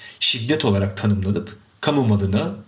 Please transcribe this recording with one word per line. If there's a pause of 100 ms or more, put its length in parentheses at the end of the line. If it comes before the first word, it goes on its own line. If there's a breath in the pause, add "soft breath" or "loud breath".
(200 loud breath)
şiddet
olarak
tanımlanıp (240)
kamu
malına, (140)